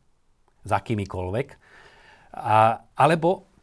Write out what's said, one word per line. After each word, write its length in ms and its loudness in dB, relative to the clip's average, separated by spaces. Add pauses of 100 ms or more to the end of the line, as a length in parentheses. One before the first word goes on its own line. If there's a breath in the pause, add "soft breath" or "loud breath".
(640)
s 80 -10
akýmikoľvek, 760 -6 (840 loud breath)
a, 500 2 (160)
alebo 480 2 (180)